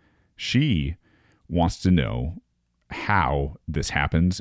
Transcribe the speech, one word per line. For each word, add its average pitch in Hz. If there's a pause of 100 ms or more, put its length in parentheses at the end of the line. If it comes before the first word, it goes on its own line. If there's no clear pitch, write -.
(380)
she 95 (540)
wants 82
to 92
know 64 (480)
how 71 (100)
this 76
happens 82